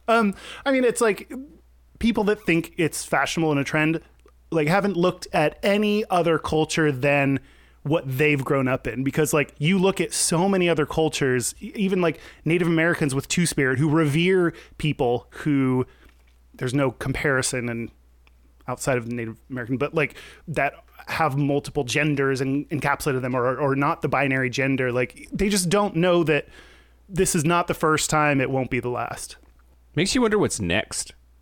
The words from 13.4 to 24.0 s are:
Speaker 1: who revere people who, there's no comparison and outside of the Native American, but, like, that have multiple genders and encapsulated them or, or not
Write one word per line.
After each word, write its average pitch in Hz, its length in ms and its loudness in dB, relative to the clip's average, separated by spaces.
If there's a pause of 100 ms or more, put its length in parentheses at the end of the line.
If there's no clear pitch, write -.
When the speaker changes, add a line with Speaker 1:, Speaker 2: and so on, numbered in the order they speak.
Speaker 1:
who 156 100 2
revere 165 640 2 (240)
people 127 540 -2
who, 131 560 0 (680)
there's 127 220 -6
no 135 160 2
comparison 131 760 -2
and 117 200 -8 (800)
outside 135 320 -2
of 117 100 -8
the 120 60 -6
Native 113 200 -8 (140)
American, 127 280 -6
but, 143 180 -4
like, 151 200 -2 (320)
that 143 280 -2 (320)
have 147 300 -2
multiple 143 460 -2
genders 139 560 0
and 139 300 -2
encapsulated 135 520 -2
them 127 140 -4
or, 127 220 0
or 139 180 0
not 143 260 0